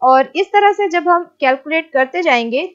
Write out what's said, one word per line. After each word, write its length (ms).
और 340
इस 120
तरह 240
से 160
जब 200
हम 160
कैलकुलेट 520
करते 300
जाएंगे, 520